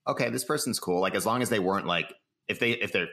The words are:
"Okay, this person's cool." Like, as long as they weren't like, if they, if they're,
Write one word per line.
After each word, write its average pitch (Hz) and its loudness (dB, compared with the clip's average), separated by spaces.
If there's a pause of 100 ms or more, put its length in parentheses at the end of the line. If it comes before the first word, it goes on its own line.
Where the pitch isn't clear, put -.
"Okay, 131 0
this 120 -4
person's 135 -2
cool." 90 0
Like, 95 2
as 98 0
long 117 2
as 117 0
they 110 2
weren't 95 0
like, 85 0 (360)
if 104 -4
they, 117 4
if 101 -2
they're, 90 0